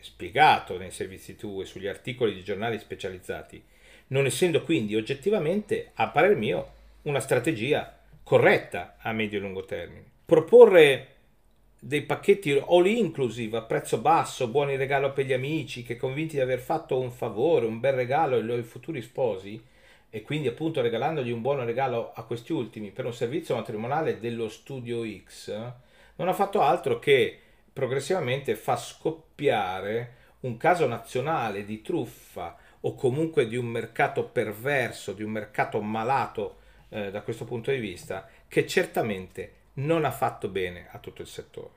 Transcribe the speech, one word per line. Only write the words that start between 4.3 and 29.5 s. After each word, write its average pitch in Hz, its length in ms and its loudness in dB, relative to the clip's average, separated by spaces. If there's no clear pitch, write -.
quindi 110 340 0
oggettivamente, 160 960 -2
a 113 160 0
parer 180 260 4
mio, 123 380 -2
una - 180 -2
strategia 123 800 0
corretta - 800 2
a 117 120 -4
medio 107 260 -2
e 98 40 -4
lungo 95 240 -8
termine. 85 380 -12
Proporre 160 840 10
dei 135 220 -4
pacchetti 147 520 2
all 175 340 6
inclusive 123 720 0
a 110 40 -2
prezzo 147 360 -2
basso, 135 500 2
buoni 139 280 0
regalo 135 360 0
per 139 140 -2
gli 131 80 0
amici, 131 480 -4
che 120 140 -8
convinti 147 400 -6
di 139 40 0
aver 127 200 0
fatto 139 380 -2
un 127 120 -2
favore, 120 560 0
un 110 140 -4
bel 135 120 2
regalo 131 440 0
ai 110 80 0
loro 120 180 -2
futuri 123 400 -10
sposi, 104 600 -4
e 107 60 -8
quindi 147 260 -6
appunto 156 360 -2
regalandogli 117 480 -2
un 117 100 -4
buon 123 240 -2
regalo 117 500 -2
a 117 100 -12
questi - 280 -8
ultimi 110 380 -6
per 123 160 -8
un 117 80 -6
servizio 127 400 -4
matrimoniale 117 640 -4
dello 113 300 -4
Studio 117 560 -8
X, - 420 -14
non 170 120 -2
ha 185 60 0
fatto 208 260 0
altro - 380 2
che 127 420 2
progressivamente 135 800 -2
fa - 220 -2
scoppiare 113 1400 -2